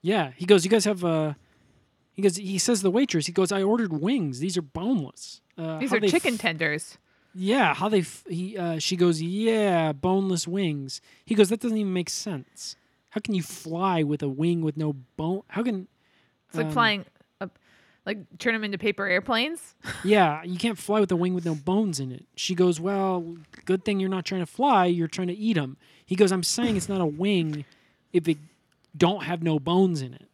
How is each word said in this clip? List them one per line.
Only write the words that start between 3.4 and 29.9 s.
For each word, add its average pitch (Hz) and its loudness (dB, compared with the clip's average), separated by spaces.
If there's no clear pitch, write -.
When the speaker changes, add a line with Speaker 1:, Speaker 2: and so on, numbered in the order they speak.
Speaker 1:
"I 196 0
ordered 208 0
wings. 151 -2
These 175 -2
are 165 -2
boneless." 175 -6
Uh, 160 -6
Speaker 2:
These 240 -4
Speaker 1:
how 240 2
Speaker 2:
are - 2
Speaker 1:
they 208 2
Speaker 2:
chicken 269 2
Speaker 1:
f-, - -8
Speaker 2:
tenders. 160 -2
Speaker 1:
Yeah, 190 2
how 170 -2
they 214 4
f-, - -6
he, 185 -6
uh, 170 -2
she 185 -2
goes, 170 4
"Yeah, 190 2
boneless 185 0
wings." 160 -4
He 233 -2
goes, 202 8
"That 220 -2
doesn't 226 -2
even 196 0
make 180 -2
sense. - -10
How 208 -6
can 208 -4
you 175 -2
fly 170 -2
with 147 -2
a 143 -2
wing 160 0
with 151 -2
no 151 -2
bone? 180 -4
How 208 -4
can," 208 -4
Speaker 2:
It's 170 -8
like 156 -2
Speaker 1:
um, 156 -4
Speaker 2:
flying, 214 0
a, 190 -8
like, 202 -10
turn 226 0
'em 214 -4
into 202 -6
paper 202 -2
airplanes. 226 -2
<laughs> - -12
Speaker 1:
Yeah, 175 4
you 180 -6
can't 226 -2
fly 214 0
with 190 2
a 180 2
wing 180 0
with 170 -4
no 165 0
bones 175 0
in 131 -6
it. - -14
She - -4
goes, 175 4
"Well, 180 -2
good 185 0
thing 202 0
you're 190 -2
not 185 -4
trying 190 -4
to 160 -4
fly. 233 4
You're 170 2
trying 185 -4
to 180 -6
eat 214 0
'em." 135 -6
He 190 -4
goes, 190 6
"I'm 180 0
saying 233 0
it's 180 -4
not 196 -2
a 175 2
wing 156 0
if 170 2
it 156 0
don't 180 4
have 165 -6
no 156 0
bones 170 2